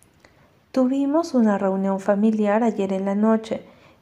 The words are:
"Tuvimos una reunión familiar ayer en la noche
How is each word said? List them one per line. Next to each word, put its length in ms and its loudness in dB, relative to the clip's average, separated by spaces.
"Tuvimos 600 0
una 240 2
reunión 420 -2
familiar 640 0
ayer 280 -2
en 140 -4
la 100 -2
noche 480 0